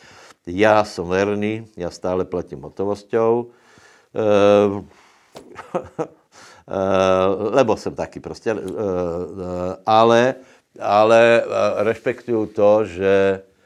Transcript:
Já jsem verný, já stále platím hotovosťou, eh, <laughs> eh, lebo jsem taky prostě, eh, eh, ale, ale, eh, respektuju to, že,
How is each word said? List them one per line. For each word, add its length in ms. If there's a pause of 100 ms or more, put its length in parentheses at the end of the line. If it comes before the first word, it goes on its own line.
(460)
Já 380
jsem 220
verný, 600 (100)
já 140
stále 340
platím 380
hotovosťou, 880 (640)
eh, 680 (920)
<laughs> 280
eh, 40 (1300)
lebo 380
jsem 180
taky 260
prostě, 300
eh, 80
eh, 1200 (100)
ale, 480 (460)
ale, 640
eh, 420
respektuju 640
to, 380
že, 580 (220)